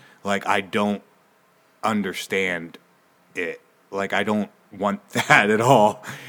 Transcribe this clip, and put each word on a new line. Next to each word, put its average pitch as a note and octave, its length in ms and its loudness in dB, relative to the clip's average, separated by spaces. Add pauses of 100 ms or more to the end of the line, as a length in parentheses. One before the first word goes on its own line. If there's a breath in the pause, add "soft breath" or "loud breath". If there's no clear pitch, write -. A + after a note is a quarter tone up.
(240 soft breath)
Like, G2+ 220 -4
I G2+ 140 0
don't G2+ 420 -2 (800)
understand F#2+ 960 -4 (580)
it. E2+ 240 -6 (320)
Like, G2 200 -4
I G2 120 0
don't G#2+ 260 -2 (220)
want G2+ 380 -4
<laughs> - 180 -4
that A#2 220 6
at G#2+ 100 2
all." A2+ 420 4 (260 loud breath)